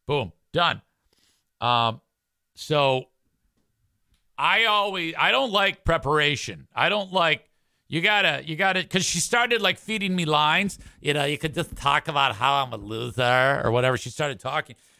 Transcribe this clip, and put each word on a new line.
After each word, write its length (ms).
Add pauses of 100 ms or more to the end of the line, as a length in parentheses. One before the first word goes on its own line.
Boom, 260 (220)
done. 300 (760)
Um, 420 (520)
so 520 (1300)
I 280
always, 520
I 140
don't 200
like 320
preparation. 920
I 140
don't 220
like, 380 (380)
you 140
gotta, 440
you 100
gotta, 280
'cause 200
she 160
started, 420
like, 180
feeding 360
me 100
lines. 520 (240)
You 140
know, 100
you 140
could 160
just 200
talk 320
about 280
how 280
I'm 80
a 60
loser 840
or 80
whatever. 260
She 140
started 280
talking. 360 (240)